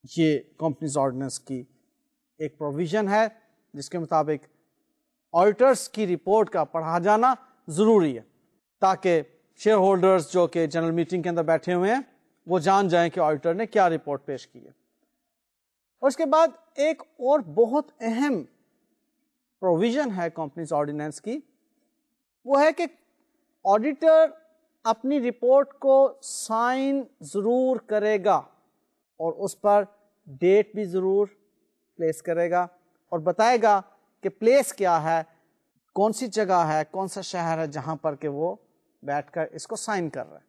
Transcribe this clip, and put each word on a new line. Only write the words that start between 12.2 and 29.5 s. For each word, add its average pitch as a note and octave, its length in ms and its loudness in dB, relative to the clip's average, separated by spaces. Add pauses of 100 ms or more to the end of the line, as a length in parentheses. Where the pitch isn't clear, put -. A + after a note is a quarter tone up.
वो F3 120 0
जान F#3+ 300 2
जाएं E3+ 220 2
कि F#3 80 -6
ऑडिटर D#3 360 -2
ने A3 100 -6
क्या F#3+ 220 2
रिपोर्ट C#3+ 340 -4
पेश C3+ 240 -12
की - 140 -20
है। C3 140 -20 (1300)
और C4 60 0
उसके D4 180 0
बाद D#4 280 2 (260)
एक D#4 220 -2 (200)
और C4+ 200 0
बहुत A3+ 480 0 (120)
अहम A3+ 400 -4 (1200)
प्रोविजन A3+ 500 0
है F3 180 -6
कंपनीज D#3+ 420 -10
ऑर्डिनेंस D3 480 -4
की, C4 220 -10 (1040)
वो C#4 120 2
है D#4 160 4
कि E4+ 140 -4 (800)
ऑडिटर D4 680 4 (520)
अपनी C4 340 0
रिपोर्ट B3 520 2 (100)
को C4+ 420 4
साइन B3+ 800 -2 (180)
ज़रूर A#3 640 -2
करेगा G#3 480 2 (840)
और E3 140 -4
उस F#3+ 220 -8